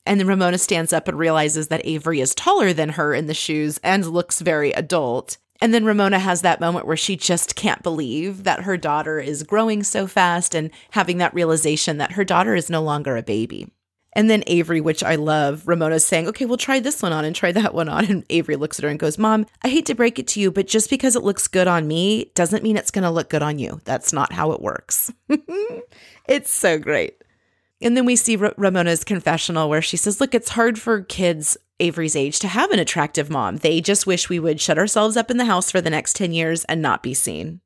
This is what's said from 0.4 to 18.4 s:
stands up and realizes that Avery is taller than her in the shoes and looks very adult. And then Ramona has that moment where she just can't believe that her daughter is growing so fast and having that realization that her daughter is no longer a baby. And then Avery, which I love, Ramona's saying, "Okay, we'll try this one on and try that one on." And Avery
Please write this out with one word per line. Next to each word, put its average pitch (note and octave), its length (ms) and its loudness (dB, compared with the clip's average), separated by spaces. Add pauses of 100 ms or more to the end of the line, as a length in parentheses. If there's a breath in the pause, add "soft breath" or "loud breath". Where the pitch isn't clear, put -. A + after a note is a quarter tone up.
stands E3 360 0
up D#3+ 140 0
and E3 100 -2
realizes D#3 500 0
that - 180 -4
Avery D#3 360 -2
is B2+ 140 0
taller D#4 380 2
than D#3 160 -2
her D3+ 240 0
in D3 140 -2
the D3+ 60 -4
shoes D3+ 500 -4
and F#3+ 220 0
looks E3+ 360 -2
very D#3 300 0
adult. C#3+ 640 -2 (240)
And A3+ 120 4
then A3 120 4
Ramona G3+ 340 4
has F3+ 220 0
that F3 180 2
moment E3+ 260 -2
where D#3+ 120 -2
she G3 180 -2
just - 400 -2
can't - 260 -2
believe D#3+ 600 -4
that F3+ 200 0
her F#3+ 140 -2
daughter D#3 420 -2
is C#3+ 240 -6
growing G#3+ 400 0
so G3 220 -2
fast F3+ 480 0
and D#3+ 160 -2 (220 loud breath)
having F3+ 280 0
that E3+ 140 2
realization D#3+ 640 2
that D3+ 160 -2
her G3 120 0
daughter F#3+ 300 2
is E3+ 140 -2
no D#3+ 120 0
longer D3 340 -2
a A2+ 80 -4
baby. G#2+ 440 -4 (480)
And G#3+ 140 4
then G#3 180 2
Avery, E3+ 320 2
which D#3 240 0
I D#3+ 120 0
love, D3+ 520 0
Ramona's D#3+ 380 2
saying, E3 240 0
"Okay, B3 160 -4
we'll A#3+ 100 -2
try C4+ 240 0
this C#4 220 -4
one F3+ 100 0
on D#3 140 -2
and D#3+ 100 -4
try F3+ 160 0
that G#3 220 0
one D#3+ 160 -2
on." D#3 160 0
And F#3 240 0
Avery D3+ 260 0